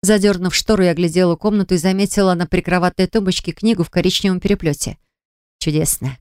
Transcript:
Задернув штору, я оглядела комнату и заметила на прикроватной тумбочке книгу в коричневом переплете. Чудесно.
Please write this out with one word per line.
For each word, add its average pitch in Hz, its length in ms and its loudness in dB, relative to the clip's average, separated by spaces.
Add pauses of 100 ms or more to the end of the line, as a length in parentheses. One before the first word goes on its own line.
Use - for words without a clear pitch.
Задернув 190 520 2
штору, 202 300 0
я 175 80 4
оглядела 170 440 0
комнату 202 400 0
и - 20 0
заметила 190 560 0
на 175 120 -2
прикроватной 180 640 0
тумбочке 190 440 -2
книгу 208 320 0
в - 60 -4
коричневом 185 500 0
переплете. 175 580 -2 (640)
Чудесно. 147 600 -2